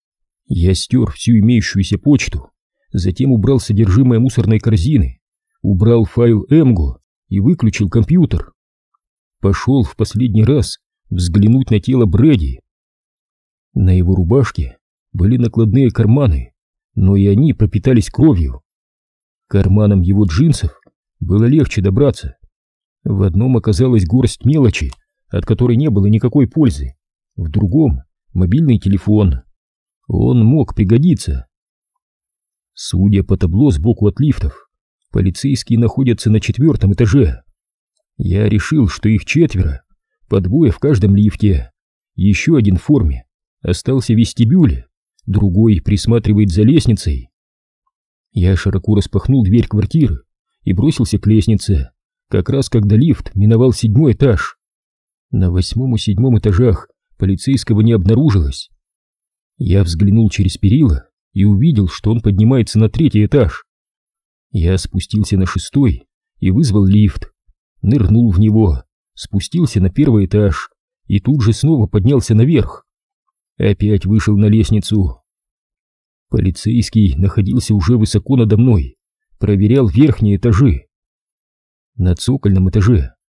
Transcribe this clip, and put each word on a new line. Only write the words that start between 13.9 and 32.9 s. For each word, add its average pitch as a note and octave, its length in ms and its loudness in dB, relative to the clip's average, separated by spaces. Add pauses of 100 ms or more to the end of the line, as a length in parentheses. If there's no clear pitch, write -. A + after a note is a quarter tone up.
его F#2 180 2
рубашке F#2 640 -2 (380)
были G#2 240 0
накладные A#2 520 2
карманы, G#2+ 600 0 (420)
но G2 220 2
и G2 120 2
они B2 260 2
пропитались A2 560 0
кровью. F2 500 0 (840)
К - 60 -20
карманам G2+ 500 2
его G2 240 0
джинсов F#2 520 -2 (400)
было G2+ 260 -2
легче B2+ 360 0
добраться. G2 560 -2 (680)
В G#2 180 -2
одном A2 360 0
оказалась A2 480 0
горсть B2+ 400 -2
мелочи, C3+ 440 0 (380)
от - 160 -4
которой A#2+ 320 0
не D3 140 0
было G2 160 0
никакой A#2 420 0
пользы, D2+ 460 -2 (420)
в D#2+ 140 -6
другом — F2 500 0 (320)
мобильный A2 460 0
телефон. G2 640 0 (680)
Он A#2+ 360 0
мог C3+ 300 0
пригодиться. A2 720 0 (1300)
Судя G2 500 -2